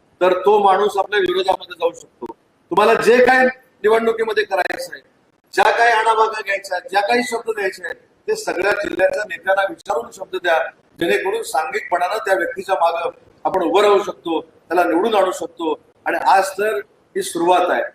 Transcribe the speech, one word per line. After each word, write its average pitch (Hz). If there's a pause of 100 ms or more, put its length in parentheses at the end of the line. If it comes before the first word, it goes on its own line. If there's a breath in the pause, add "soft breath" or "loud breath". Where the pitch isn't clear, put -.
(220)
तर 180
तो 208
माणूस 196
आपल्या 196
विरोधामध्ये 185
जाऊ 170
शकतो. - (460)
तुम्हाला 214
जे 247
काय 254 (380)
निवडणुकीमध्ये 220
करायचं -
आहे, 139 (520)
ज्या 247
काही 233
आणाभागा 226
घ्यायच्या 196
आहेत, 180
ज्या 196
काही 240
शब्द 226
द्यायचे 190
आहेत, 165 (320)
ते 214
सगळ्या 180
जिल्ह्याच्या 190
नेत्यांना 196
विचारून -
शब्द -
द्या. 175 (400)
जेणेकरून 190
सांघिकपणानं 180
त्या 202
व्यक्तीच्या 185
मागं 170 (360)
आपण 185
उभं 170
राहू 202
शकतो, 165
त्याला -
निवडून 208
आणू 185
शकतो. 160 (320)
आणि 165 (140)
आज 190
तर 208 (400)
ही 190
सुरुवात 175
आहे. 117 (120)